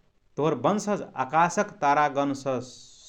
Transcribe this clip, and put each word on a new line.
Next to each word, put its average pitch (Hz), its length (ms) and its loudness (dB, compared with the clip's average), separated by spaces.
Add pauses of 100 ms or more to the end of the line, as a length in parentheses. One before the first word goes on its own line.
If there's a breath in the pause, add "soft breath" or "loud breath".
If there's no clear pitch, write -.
(380)
तोहर 147 160 2
वंशज 190 500 0 (120)
आकाशक 165 500 0
तारागणसँ 143 920 0 (500)